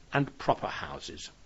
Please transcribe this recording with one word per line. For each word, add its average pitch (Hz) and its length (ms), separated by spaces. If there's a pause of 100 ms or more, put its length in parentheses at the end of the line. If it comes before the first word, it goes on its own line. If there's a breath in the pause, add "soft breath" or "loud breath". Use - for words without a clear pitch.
(140)
and 143 240
proper - 300
houses - 640 (140)